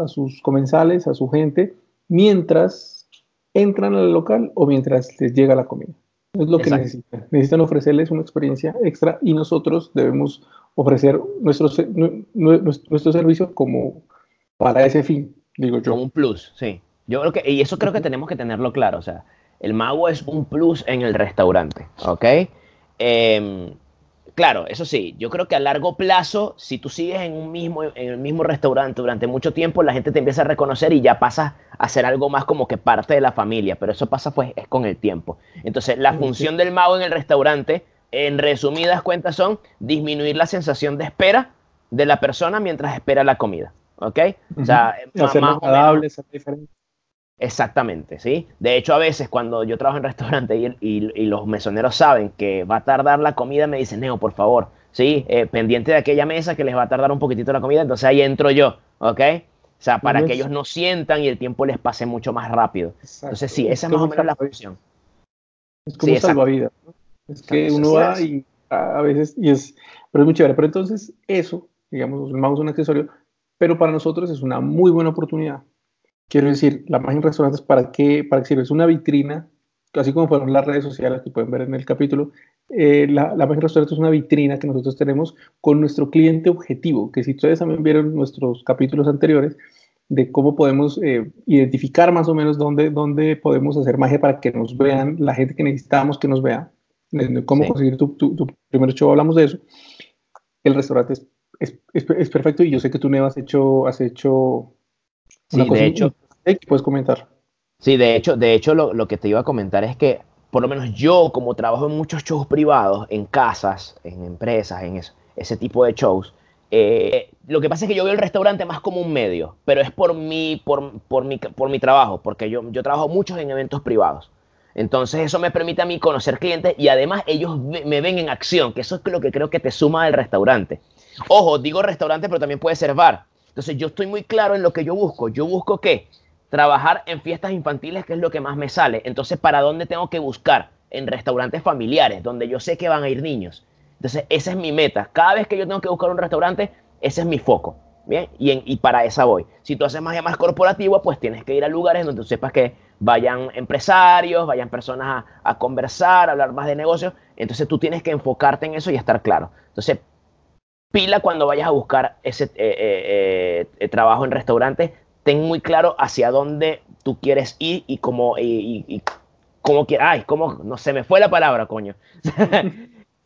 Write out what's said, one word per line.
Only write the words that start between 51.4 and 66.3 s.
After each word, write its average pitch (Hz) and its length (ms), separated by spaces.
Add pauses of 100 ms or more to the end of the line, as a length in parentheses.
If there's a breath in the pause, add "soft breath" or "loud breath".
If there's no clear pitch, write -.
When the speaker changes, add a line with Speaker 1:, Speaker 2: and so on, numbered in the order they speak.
Speaker 2:
mesoneros 107 480
saben 127 420
que 95 280
va 107 120
a - 80
tardar 139 360
la 151 160
comida, 143 320
me 143 100
dicen, 117 220
"Neo, 123 180
por 107 140
favor, 107 380 (200 soft breath)
¿sí? 135 380
Eh, 120 180
pendiente 117 460
de 156 60
aquella 147 280
mesa 160 300
que 143 80
les 127 100
va 123 80
a 120 60
tardar 135 240
un 139 80
poquitito 123 320
la 135 80
comida", 147 220
entonces 127 220
ahí 139 180
entro 139 280
yo, 139 280 (200)
¿ok? 117 220
O - 600
sea, 117 200
para 117 180
Speaker 1:
Ujú. 160 80
Speaker 2:
que 127 80
ellos 131 160
no 143 140
sientan 165 580
y 139 60
el 123 100
tiempo 123 260
les 135 140
pase 120 280
mucho 120 260
más 113 180
rápido. 104 500
Speaker 1:
Exacto. - 260
Speaker 2:
Entonces, 127 260
sí, 127 160
Speaker 1:
Es 127 60
Speaker 2:
esa 170 120
es 165 60
más 156 60
o 156 40
Speaker 1:
como 156 80
Speaker 2:
menos 156 160
la 156 60
Speaker 1:
salvavidas. 139 260
Speaker 2:
función. 98 200 (1080)
Speaker 1:
Es 151 100
como 156 140
Speaker 2:
Sí, - 60
exacto. 214 100 (120)